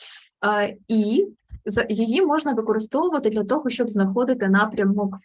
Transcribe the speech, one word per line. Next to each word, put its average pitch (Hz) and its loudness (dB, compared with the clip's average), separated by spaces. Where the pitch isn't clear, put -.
е, 208 0
і 226 2
за-, 226 -2
її 226 0
можна 294 0
використовувати 226 0
для 214 -2
того, 269 0
щоб 247 -2
знаходити 208 0
напрямок 202 2